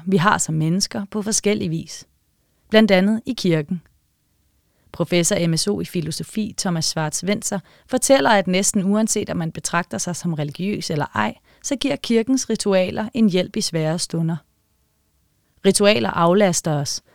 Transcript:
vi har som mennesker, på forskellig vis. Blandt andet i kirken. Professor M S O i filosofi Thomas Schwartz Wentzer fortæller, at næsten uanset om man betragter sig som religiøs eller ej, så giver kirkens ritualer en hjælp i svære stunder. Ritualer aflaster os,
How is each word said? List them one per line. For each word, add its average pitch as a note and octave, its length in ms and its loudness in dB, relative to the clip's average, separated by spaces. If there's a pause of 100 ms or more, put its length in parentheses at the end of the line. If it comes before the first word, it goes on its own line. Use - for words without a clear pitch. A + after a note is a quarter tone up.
vi F#3+ 100 2
har F3+ 220 4
som - 160 -2
mennesker, F3 560 0
på G#3+ 120 -4
forskellig G#3 480 -2
vis. - 360 -8 (640)
Blandt G#3+ 220 6
andet G3+ 360 4
i C4 60 -4
kirken. E3 500 -2 (1080)
Professor F3 540 0
M E3 100 0
S - 100 -2
O G3+ 140 -2
i F3 40 -6
filosofi F3 720 -6
Thomas E3+ 260 -2
Schwartz - 400 -4
Wentzer G#3 340 -4 (280)
fortæller, C4+ 440 2
at G3+ 160 4
næsten F#3 380 0
uanset G#3 460 0
om E3+ 60 -4
man E3 160 -4
betragter - 460 -4
sig F3+ 180 -6
som E3+ 180 -4
religiøs D#3+ 560 -6
eller D3 240 -2
ej, G#3+ 200 -2 (280)
så - 140 -2
giver C#4 200 -2
kirkens A#3 540 0
ritualer G3 640 0
en A3+ 160 4
hjælp F3+ 260 -2
i A3 40 -2
svære D#3+ 380 -2
stunder. E3 380 -2 (1300)
Ritualer G3+ 440 4
aflaster F3 640 2
os, - 300 -4 (120)